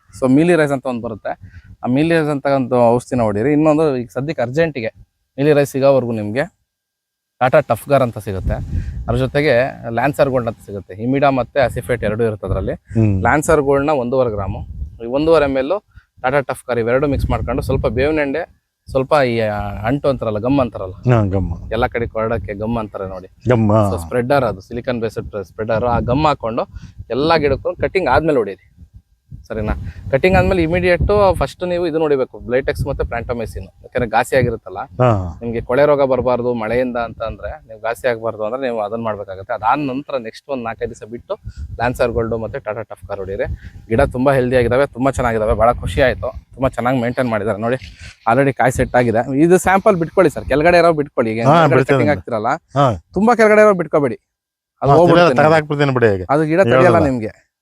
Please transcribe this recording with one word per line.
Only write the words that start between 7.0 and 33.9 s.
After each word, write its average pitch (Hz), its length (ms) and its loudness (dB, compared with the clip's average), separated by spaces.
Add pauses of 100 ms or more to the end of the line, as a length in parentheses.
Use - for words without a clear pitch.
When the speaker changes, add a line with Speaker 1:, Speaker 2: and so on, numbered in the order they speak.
Speaker 1:
ಟಾಟಾ 131 200 4
ಟಫ್ಗಾರ್ 135 420 0
ಅಂತ 117 160 -2
ಸಿಗುತ್ತೆ, 101 360 -4 (480)
ಅದ್ರ 117 140 -2
ಜೊತೆಗೆ 131 720 0
ಲ್ಯಾನ್ಸರ್ 135 380 0
ಗೋಲ್ಡ್ 123 200 -2
ಅಂತ 110 180 -8
ಸಿಗುತ್ತೆ. 98 280 -12
ಹಿಮಿಡಾ 135 360 0
ಮತ್ತೆ 131 300 -2
ಅಸಿಫೇಟ್ 120 440 -2
ಎರಡೂ 107 200 -2
ಇರುತ್ತೆ 107 220 -4
ಅದ್ರಲ್ಲಿ. 95 260 -4
Speaker 2:
ಹ್ಮ್. 107 480 0
Speaker 1:
ಲ್ಯಾನ್ಸರ್ 147 400 2
ಗೋಲ್ಡ್ನ 139 300 0
ಒಂದೂವರೆ 127 400 0
ಗ್ರಾಮು, 101 500 -8 (220)
ಈ 113 40 -10
ಒಂದೂವರೆ 151 380 2
ಎಮ್ 139 120 0
ಎಲ್ 151 260 -2 (400)
ಟಾಟಾ 135 180 0
ಟಫ್ಗಾರ್ 123 380 -6
ಇವೆರಡು 123 280 0
ಮಿಕ್ಸ್ 135 240 -2
ಮಾಡ್ಕೊಂಡು 120 320 -2
ಸ್ವಲ್ಪ 135 240 -2
ಬೇವಿನ 139 320 0
ಎಣ್ಣೆ, 147 420 -6 (300)
ಸ್ವಲ್ಪ 131 240 0
ಈ, 123 260 2
ಆ, 104 180 -2 (280)
ಅಂಟು 143 220 0
ಅಂತಾರಲ್ಲ, 117 300 -2
ಗಮ್ 131 220 0
ಅಂತಾರಲ್ಲ, 104 340 -6
Speaker 2:
ಹಾ, 120 300 2
ಗಮ್. 92 480 -4
Speaker 1:
ಎಲ್ಲ 117 140 0
ಕಡೆ 117 200 -4
ಕೊರಡಕ್ಕೆ 110 480 -4
ಗಮ್ 110 240 -6
ಅಂತಾರೆ 98 300 -8
ನೋಡಿ. 92 420 -6
Speaker 2:
ಗಮ್, 113 200 4
ಹಾ. 104 220 4
Speaker 1:
So 92 80 -4
ಸ್ಪ್ರೆಡ್ಡರ್ 123 440 0
ಅದು, 95 160 -4
ಸಿಲಿಕಾನ್ 120 400 -6
ಬೇಸ್ಡ್ 107 440 -6
ಸ್ಪ್ರೆಡ್ಡರ್, 110 400 -2
ಆ 120 140 2
ಗಮ್ 123 280 0
ಹಾಕೊಂಡು 135 420 -2 (420)
ಎಲ್ಲ 147 260 2
ಗಿಡಕ್ಕೂ 147 380 0
ಕಟಿಂಗ್ 151 340 -2
ಆದ್ಮೇಲೆ 151 300 2
ಹೊಡೀರಿ, 101 280 -4 (840)
ಸರಿನಾ? 107 240 -4 (380)
ಕಟಿಂಗ್ 185 280 2
ಆದ್ಮೇಲೆ 185 240 2
ಇಮಿಡಿಯೇಟ್ 180 720 2
ಫಸ್ಟ್ 156 300 -6
ನೀವು 175 220 -2
ಇದು 156 120 -2
ನೋಡಿಬೇಕು, 143 400 0
ಬ್ಲೈಟೆಕ್ಸ್ 123 480 -4
ಮತ್ತೆ 139 180 -4
ಪ್ಲಾಂಟೊಮೈಸಿನ್. 117 600 -8
ಯಾಕಂದ್ರೆ 120 460 -8